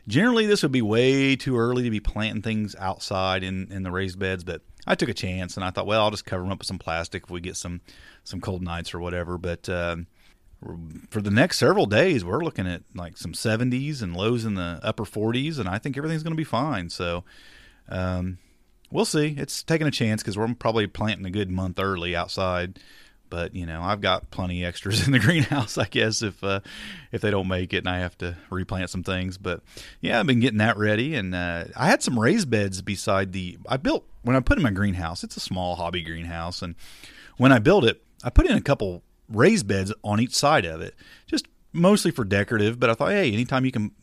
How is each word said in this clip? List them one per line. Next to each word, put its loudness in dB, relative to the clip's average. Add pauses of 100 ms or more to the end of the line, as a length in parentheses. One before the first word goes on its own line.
Generally, 4
this 2
would 2
be 4
way 4
too -2
early 2
to 0
be -2
planting -2
things -2
outside 0
in, -6
in -6
the -4
raised -4
beds, -2
but -6 (260)
I 4
took 0
a -4
chance, -6
and -4
I -2
thought, -4
"Well, 4
I'll 4
just -8
cover -4
'em -4
up -6
with -12
some -8
plastic -6
if -16
we -6
get -10
some, -10 (440)
some -10
cold -6
nights -6
or -8
whatever." -4
But, -6
um, -4 (1040)
for -4
the -2
next 4
several 4
days, 4
we're -2
looking -4
at, -6 (120)
like, -12
some -10
seventies -2
and -4
lows 0
in -2
the -4
upper -2
forties, -2
and -2
I -2
think -4
everything's -4
gonna -4
be -2
fine. -2
So, -4 (640)
um, -4 (500)
we'll 0
see. 0
It's -8
taking 2
a 0
chance 0
'cause -6
we're 0
probably 2
planting -4
a -8
good -2
month -2
early -2
outside. -2 (500)
But, -6
you -6
know, -8
I've -2
got 0
plenty -4
extras -2
<laughs> 2
in 2
the 6
greenhouse, 2
I 0
guess, 0
if, -6
uh, 0 (500)
if -6
they 2
don't 0
make -2
it 0
and -4
I -2
have -4
to -6 (120)
replant -4
some -6
things. -4
But, -4 (380)
yeah, 0
I've 0
been 4
getting 2
that 4
ready. 2
And, -4
uh, -4 (100)
I 0
had 4
some 0
raised 2
beds 0
beside 0
the, -6 (100)
I 0
built, -2 (160)
when 2
I 4
put 4
in 2
my 4
greenhouse, -2
it's -12
a -10
small -4
hobby -4
greenhouse. -8
And -8 (600)
when 8
I 10
built 6
it, 2 (180)
I -4
put 8
in 4
a 4
couple 0 (260)
raised 6
beds 0 (100)
on 2
each 0
side 4
of -8
it, -10 (320)
just -2 (240)
mostly 6
for -2
decorative, 2
but 4
I 4
thought, 2
"Hey, 2
anytime 0
you 0
can -2 (100)